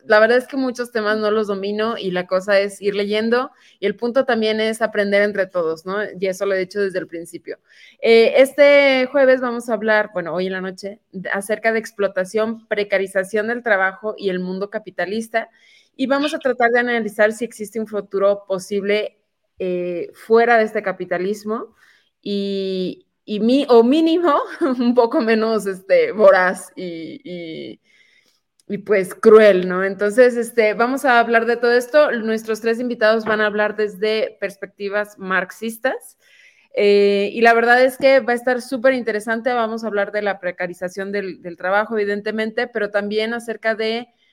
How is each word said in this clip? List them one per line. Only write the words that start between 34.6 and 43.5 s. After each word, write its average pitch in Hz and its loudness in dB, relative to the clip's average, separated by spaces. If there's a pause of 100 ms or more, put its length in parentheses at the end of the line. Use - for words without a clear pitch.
marxistas. 208 -6 (560)
Eh, 202 2
y 226 -4
la 233 8
verdad 240 4
es 262 2
que 269 4
va 233 0
a - 0
estar 247 -2
súper 262 0
interesante. 226 -4
Vamos 226 -2
a 226 -6
hablar 202 -2
de 208 -4
la 196 -4
precarización 180 -8
del, 190 -8
del 175 -14
trabajo, 214 -2
evidentemente, 214 -4
pero 208 -6
también 214 -4
acerca 226 -6